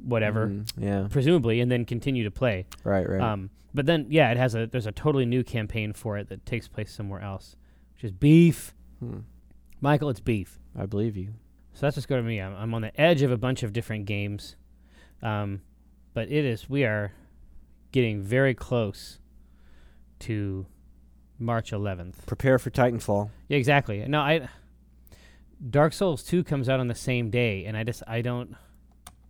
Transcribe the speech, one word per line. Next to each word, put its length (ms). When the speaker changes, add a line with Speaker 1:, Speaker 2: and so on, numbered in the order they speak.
Speaker 1:
whatever, 460
Speaker 2:
Mm, 280
yeah. 320
Speaker 1:
presumably, 520
and 100
then 140
continue 400
to 80
play. 340
Speaker 2:
Right, 260
right. 120
Speaker 1:
Um, 300
but 140
then, 240
yeah, 220
it 40
has 200
a, 100
there's 220
a 40
totally 340
new 180
campaign 480
for 260
it 100
that 160
takes 220
place 260
somewhere 280
else, 340
which 80
is 80
beef. 640
Speaker 2:
Hmm. 220
Speaker 1:
Michael, 300
it's 100
beef. 380
Speaker 2:
I 100
believe 300
you. 180
Speaker 1:
So 140
that's 100
what's 100
going 160
to 40
me. 140
I'm, 160
I'm 180
on 80
the 180
edge 220
of 80
a 60
bunch 260
of 100
different 340
games, 500
um, 380
but 180
it 120
is, 240
we 160
are 280
getting 300
very 320
close 640
to 460
March 360
eleventh. 500
Speaker 2:
Prepare 340
for 120
Titanfall. 580
Speaker 1:
Yeah, 100
exactly. 500
No, 120
I, 280
Dark 240
Souls 300
two 200
comes 280
out 100
on 80
the 60
same 340
day, 380
and 100
I 80
just, 220
I 160
don't, 340